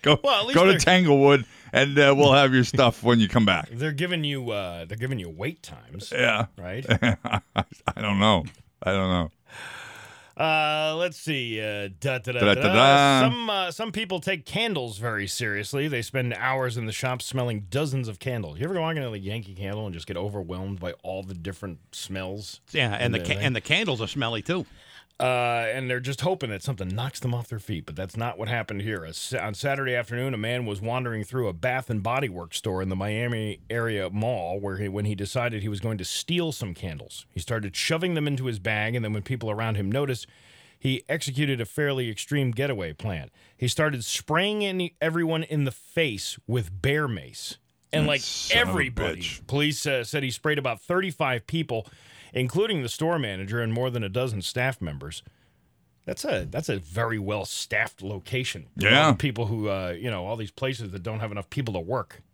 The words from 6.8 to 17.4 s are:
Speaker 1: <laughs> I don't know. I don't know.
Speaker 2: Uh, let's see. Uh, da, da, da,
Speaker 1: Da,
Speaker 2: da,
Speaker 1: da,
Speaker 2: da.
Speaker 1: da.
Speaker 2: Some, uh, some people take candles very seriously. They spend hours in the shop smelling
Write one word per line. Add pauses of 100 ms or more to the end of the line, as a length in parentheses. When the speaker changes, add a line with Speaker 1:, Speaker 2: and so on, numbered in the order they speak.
Speaker 1:
<laughs>
I
don't
know. (380)
I
don't
know. (1120)
Speaker 2:
Uh,
let's
see.
Uh, (100)
da,
da,
da,
Speaker 1:
Da,
Speaker 2:
da,
Speaker 1:
da,
Speaker 2:
da.
Speaker 1:
da.
Speaker 2:
Some,
uh,
some
people
take
candles
very
seriously.
They
spend
hours
in
the
shop
smelling